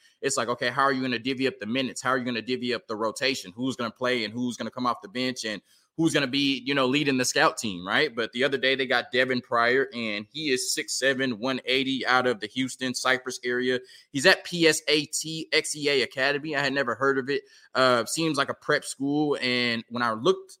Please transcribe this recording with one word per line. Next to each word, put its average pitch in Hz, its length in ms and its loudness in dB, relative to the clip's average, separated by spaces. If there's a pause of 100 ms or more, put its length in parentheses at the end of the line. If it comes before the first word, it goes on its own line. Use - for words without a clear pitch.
(220)
it's 131 140 0
like, 120 100 0
okay, 120 220 -2
how 131 140 0
are 139 100 4
you 131 100 -2
gonna 127 160 -2
divvy 127 300 -2
up 127 100 -4
the 104 80 -8
minutes? 120 340 -2
How 127 100 0
are 131 80 2
you 123 60 -4
gonna 120 160 -2
divvy 120 320 -4
up 113 140 -6
the 113 80 -6
rotation? 110 600 -2
Who's 123 180 -4
gonna 117 160 -4
play 123 320 -2
and 104 100 -6
who's 123 240 -4
gonna 113 140 -6
come 123 160 -4
off 120 160 -2
the 104 60 -16
bench 127 360 -4
and 104 160 -6 (360)
who's 160 180 2
gonna 143 140 2
be, 139 360 0
you 135 120 0
know, 135 100 4
leading 139 320 2
the 127 60 2
scout 143 340 2
team, 92 260 -6
right? 120 300 0
But 113 160 -4
the 123 140 0
other 139 120 0
day 131 200 2
they 131 100 -2
got 120 240 0
Devin 127 300 2
Pryor, 123 520 2
and 107 380 -6
he 151 220 -2
is 127 200 0
six - 240 -4
seven, 127 440 0
one 127 260 -2
eighty, 131 400 0
out 127 220 4
of 117 100 0
the 104 80 -8
Houston 131 480 -4
Cypress 127 500 0
area. 123 360 0 (320)
He's 135 120 -2
at 185 200 6
P 170 240 2
S 151 180 4
A 147 200 2
T 160 460 -6
X 151 220 0
E 147 140 -2
A 139 140 4
Academy. 143 520 -2
I 139 60 0
had 135 120 0
never 127 220 0
heard 135 240 2
of 127 100 -4
it. 139 140 -2 (320)
Uh, 123 300 4
seems 156 340 -2
like 139 100 0
a 120 60 -6
prep - 300 0
school, 143 580 -2
and 123 460 0
when 120 160 -4
I 117 80 0
looked 160 480 -2